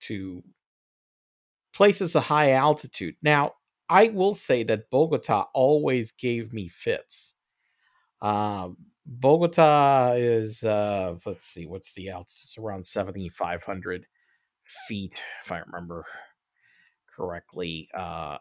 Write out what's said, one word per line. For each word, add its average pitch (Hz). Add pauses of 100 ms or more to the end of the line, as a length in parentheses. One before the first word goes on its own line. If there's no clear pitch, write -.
to 95 (1300)
places 190
of 139
high 151
altitude. 131
Now, 147 (360)
I 202
will 202
say 123
that 110
Bogota 131
always 135
gave 117
me 98
fits. - (880)
Um, 104 (260)
Bogota 139
is, 117
uh, 104 (100)
let's 98
see, 85
what's 92
the 92
altitude? 90
It's -
around 101
seventy-five 92
hundred 92 (800)
feet, - (240)
if -
I 85
remember 85 (1080)
correctly. 85
Uh, 82